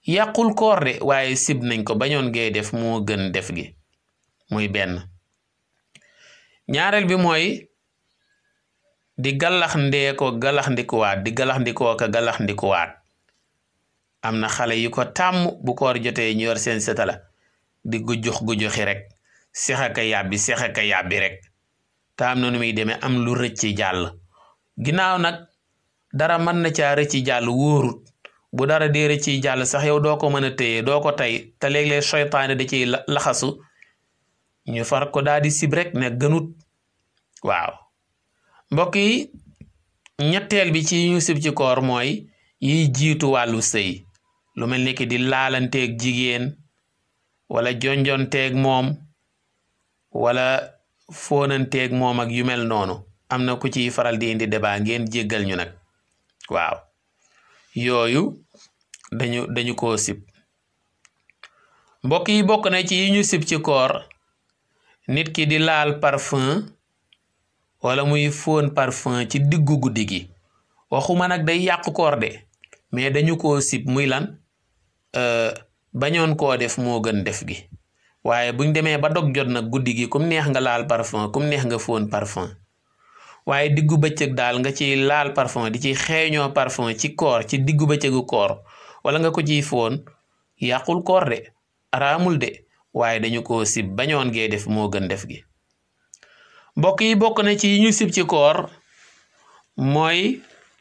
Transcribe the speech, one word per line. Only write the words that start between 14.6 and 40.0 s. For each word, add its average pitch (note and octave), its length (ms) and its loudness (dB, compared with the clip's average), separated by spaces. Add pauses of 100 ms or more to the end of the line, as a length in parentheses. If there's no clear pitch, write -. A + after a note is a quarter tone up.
yu A#2 60 0
ko - 160 -2
tàmm F3+ 420 0 (160)
bu B2 120 -2
koor B2+ 280 0
jotee A2+ 320 0
ñu A2 100 0
yor A2+ 140 0
seen A2 200 -2
satala, G#2 360 -2 (680)
di A2+ 160 -4
gujux A2+ 440 -4
gujuxi G#2+ 420 -2
rek, G2+ 240 -6 (420)
sex - 280 -4
ak A#2+ 180 -2
a A#2 60 -2
yàbbi, G2+ 340 -2
sex A#2 240 -2
ak A#2+ 160 -4
a G#2+ 60 0
yàbbi F#2+ 360 0
rek. F#2+ 220 -4 (720)
Te - 100 -2
am B2+ 140 0
na B2 120 0
nu B2 60 -2
muy A#2 160 -2
demee, A2 280 -2
am B2 240 0
lu A#2+ 100 0
rëcc A2 420 -2
jàll. F#2 340 -2 (640)
Ginnaaw F#3 420 0
nag E3+ 160 0 (800)
dara D#3+ 240 2
mën E3+ 240 2
na E3 100 2
caa D3 240 2
rëcc C#3+ 300 0
jàll B2 240 0
wóorut. C3 520 2 (520)
Bu C3 120 0
dara D#3 240 2
dee D3 180 2
rëcc D3 360 0
jàll C3 220 0
sax C#3 200 0
yow D3 140 4
doo D3+ 180 2
ko D3 120 0
mën C#3 160 0
a C3 60 0
téye, A#2 320 0
doo C#3+ 180 2
ko D3 100 0
tey, B2 480 -4
te C#3+ 100 -2
léeg-léeg D3 340 2
seytaane C#3+ 520 0
da C3 120 -2
ciy B2+ 180 0
la-, B2 220 -2
laxasu. C#3 500 0 (1120)
Ñu A#2 180 -4
far C#3+ 260 0
ko C#3+ 100 0
daal D3 200 2
di D3 100 2
sib D3 220 0
rek E3+ 200 -2
ne B2+ 160 0
gënut. D3+ 500 -2 (840)
Waaw. E2+ 300 -2 (960)
Mbokk F3 240 0
yi, A3 360 0 (880)